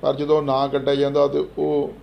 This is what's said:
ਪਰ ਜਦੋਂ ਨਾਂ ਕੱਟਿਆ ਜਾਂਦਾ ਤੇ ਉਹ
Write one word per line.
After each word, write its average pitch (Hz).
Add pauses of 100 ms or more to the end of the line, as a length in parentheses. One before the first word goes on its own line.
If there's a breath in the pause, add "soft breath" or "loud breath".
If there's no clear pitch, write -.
ਪਰ 139
ਜਦੋਂ 147
ਨਾਂ 139
ਕੱਟਿਆ 139
ਜਾਂਦਾ 139
ਤੇ 139 (120)
ਉਹ 151 (100)